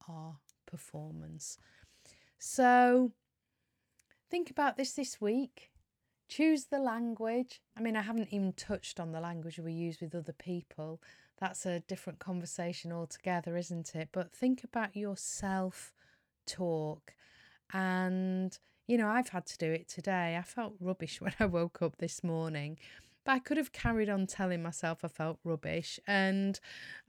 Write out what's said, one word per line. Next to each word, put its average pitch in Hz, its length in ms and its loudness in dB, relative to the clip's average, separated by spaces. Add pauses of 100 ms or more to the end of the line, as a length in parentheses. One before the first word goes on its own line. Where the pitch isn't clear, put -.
our 160 320 -12 (260)
performance. 156 920 -12 (840)
So 247 720 8 (1160)
think 349 200 -2
about 285 280 2
this 262 160 0
this - 280 -4
week. 240 500 0 (560)
Choose 302 380 6
the 277 140 0
language. 233 840 0 (160)
I 220 40 -6
mean, 226 140 2
I 214 60 2
haven't 220 300 0
even 190 220 2
touched - 460 -6
on 165 120 -6
the 160 80 -4
language 165 400 -6
we 165 140 -6
use 165 260 -4
with 170 160 -6
other 165 180 -6
people. 165 680 -8 (380)
That's 185 260 -6
a 175 160 -2
different 180 380 -10
conversation 175 720 -6
altogether, 170 680 -4
isn't 170 380 -6
it? 156 160 -6
But 180 200 -4
think 254 320 2
about 220 320 -4
your 202 220 -4
self-talk. - 2000 -4 (600)
And, 185 840 2 (300)
you 240 100 6
know, 214 120 4
I've 247 200 2
had 180 180 -4
to - 100 -12
do 160 140 0
it 160 180 -2
today. 175 480 0
I 180 60 -2
felt 214 360 -6
rubbish 180 420 -4
<laughs> - 0 -
when - 180 -2
I 220 60 6
woke 175 360 0
up 165 160 0
this - 260 -4
morning, 160 560 -2 (460)
but 269 80 6
I 262 60 4
could 294 180 0
have 285 160 0
carried 220 360 2
on 196 160 2
telling 180 380 0
myself 165 400 -4
I 165 60 -4
felt 160 340 -4
rubbish. 165 640 -2
And, 196 520 4 (500)